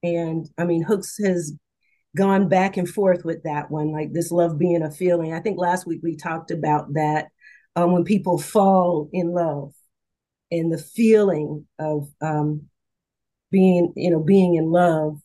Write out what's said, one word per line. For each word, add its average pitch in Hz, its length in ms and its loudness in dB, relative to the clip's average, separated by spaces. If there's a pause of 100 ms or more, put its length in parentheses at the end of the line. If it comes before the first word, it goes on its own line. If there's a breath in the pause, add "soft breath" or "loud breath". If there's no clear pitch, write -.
And 165 540 -4
I 175 80 -4
mean, 170 180 0
Hooks 196 400 -4
has 175 300 -2 (600)
gone 196 340 2
back 190 280 2
and 175 120 -2
forth 185 340 2
with 165 200 -6
that 147 280 -6
one, 151 200 -2
like, 151 200 -6
this 165 200 -4
love 170 260 0
being 170 240 0
a 156 100 -6
feeling. 170 420 -2
I 165 60 -6
think 180 200 -6
last 180 260 -2
week 165 180 -8
we 165 120 -4
talked 160 360 -10
about 151 420 -2
that, 151 360 -2 (460 soft breath)
um, 175 180 2
when 175 100 2
people 180 340 0
fall 185 760 2
in 175 180 -2
love, 147 420 -4 (760)
and 165 220 -2
the 160 40 -4
feeling 170 880 2 (140)
of, 151 300 -4 (120)
um, 151 420 -2 (880)
being, 180 440 4
you 175 160 0
know, 160 80 2
being 180 360 4
in 160 160 0
love 160 540 2